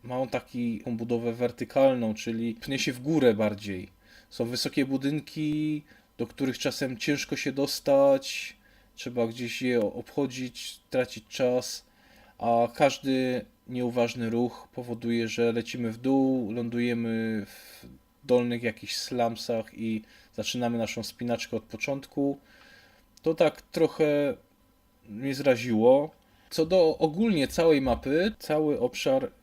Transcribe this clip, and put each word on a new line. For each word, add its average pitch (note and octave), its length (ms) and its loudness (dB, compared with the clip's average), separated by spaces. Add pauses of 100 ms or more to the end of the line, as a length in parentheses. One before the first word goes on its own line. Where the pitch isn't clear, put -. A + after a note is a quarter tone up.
Ma B2+ 160 -6
on C3 100 -2
taki-, A#2+ 500 -4
taką A#2 180 -6
budowę A#2 360 -2
wertykalną, A#2+ 800 2
czyli A2+ 400 -4
pnie C3+ 240 -6
się C3+ 140 -2
w B2 80 -8
górę C3+ 340 4
bardziej. G2+ 540 -2 (420)
Są - 140 -4
wysokie C3 420 -2
budynki, D3+ 960 -2 (360)
do - 80 -4
których C3 320 -4
czasem B2+ 400 -4
ciężko C#3+ 380 -2
się C3+ 160 -4
dostać, C#3 1040 2 (380)
trzeba A#2+ 320 -2
gdzieś A#2 360 -8
je B2 180 2
obchodzić, B2 1000 -6 (100)
tracić B2 380 -4
czas, - 580 -2 (520)
a A#2 360 4
każdy C3 680 0 (240)
nieuważny A#2+ 640 -2
ruch A#2 440 -2
powoduje, A#2 540 -4
że A#2 240 0
lecimy A#2 380 -4
w A2+ 80 -10
dół, C3 540 2
lądujemy A#2 960 -2
w - 400 -20 (380)
dolnych A#2+ 380 2
jakichś A2 340 -6
slumsach A#2 840 -2
i A2 240 -4 (340)
zaczynamy A#2 420 -2
naszą A2+ 240 -4
wspinaczkę A#2 540 -6
od A2 60 -4
początku. C#3 760 -4 (840)
To D#3+ 120 0
tak D#3+ 280 2
trochę D3 720 0 (720)
mnie B2+ 260 -6
zraziło. B2+ 760 4 (400)
Co D#3+ 160 0
do E3 320 4
ogólnie E3 500 2
całej E3 320 4
mapy, C3+ 580 0
cały D3+ 420 0
obszar C3 500 0 (120)